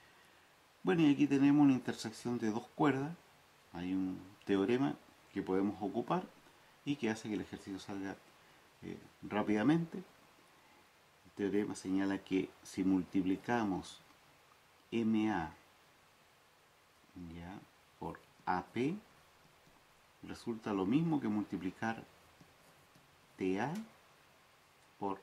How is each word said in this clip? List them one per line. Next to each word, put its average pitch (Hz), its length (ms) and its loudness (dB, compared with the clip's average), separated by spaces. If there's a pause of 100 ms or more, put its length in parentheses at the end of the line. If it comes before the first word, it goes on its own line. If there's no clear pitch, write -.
(840)
Bueno, 170 200 4
y 143 100 8
aquí 143 120 4
tenemos 139 380 6
una 139 80 10
intersección 120 680 -2
de 110 140 0
dos 110 240 -4
cuerdas. 147 400 0 (560)
Hay 90 220 -4
un 92 260 -2 (240)
teorema 107 520 2 (380)
que 98 80 -4
podemos 98 400 0
ocupar 117 420 -2 (640)
y 143 100 -2
que 117 140 -2
hace 110 180 -4
que 104 80 -2
el 90 60 -2
ejercicio - 380 -10
salga, 98 360 -8 (680)
eh, 90 140 -10 (240)
rápidamente. 107 760 2
El - 1400 -20
teorema 101 400 0
señala 95 440 -2
que - 300 -2 (140)
si - 220 -4
multiplicamos 95 1160 0 (920)
M 110 400 2
A, 82 220 -2 (1800)
¿ya?, 87 260 -14 (400)
por 82 200 -8 (260)
A 90 180 0
P, 139 320 -2 (1300)
resulta 110 500 -6
lo 95 120 0
mismo 151 340 2
que 113 80 -4
multiplicar 104 760 -4 (1300)
T 95 220 0
A 135 140 -2 (1200)
por 98 260 -4